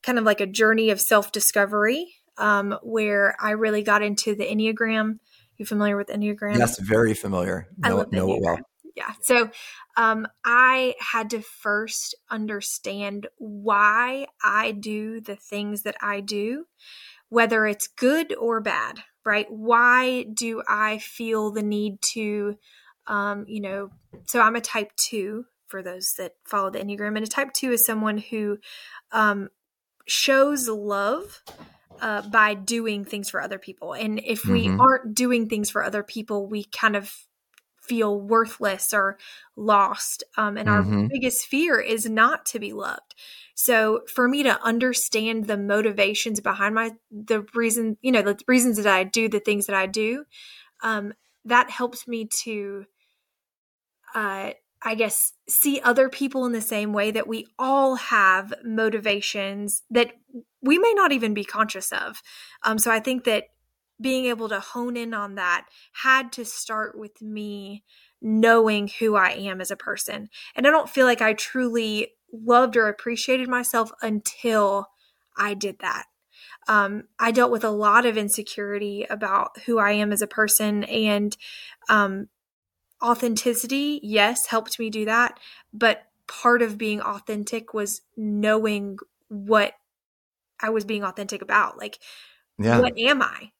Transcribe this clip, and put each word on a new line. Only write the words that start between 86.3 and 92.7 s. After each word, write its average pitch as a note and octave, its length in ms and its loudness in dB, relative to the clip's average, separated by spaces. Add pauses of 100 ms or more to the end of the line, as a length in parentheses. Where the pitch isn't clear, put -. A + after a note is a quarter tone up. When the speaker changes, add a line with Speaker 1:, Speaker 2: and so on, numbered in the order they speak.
Speaker 1:
of G#3 160 -2
being G#3+ 240 -4
authentic G#3+ 720 -8
was G#3 280 -4 (160)
knowing G#3 800 0 (320)
what G#3 440 2 (880)
I A3 80 -2
was G#3+ 160 0
being G#3 180 -4
authentic G3 380 -8
about. - 360 0
Like, G#3 220 -12 (580)
Speaker 2:
Yeah. A#2 240 4